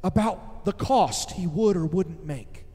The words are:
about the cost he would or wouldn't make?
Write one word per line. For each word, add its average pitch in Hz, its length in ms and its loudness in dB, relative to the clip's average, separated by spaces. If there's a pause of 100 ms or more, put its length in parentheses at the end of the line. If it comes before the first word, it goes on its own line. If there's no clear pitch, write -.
about 208 600 0
the 202 80 0
cost - 580 2
he 180 140 -4
would 190 320 4
or 160 80 0
wouldn't 160 400 -2
make? - 500 -10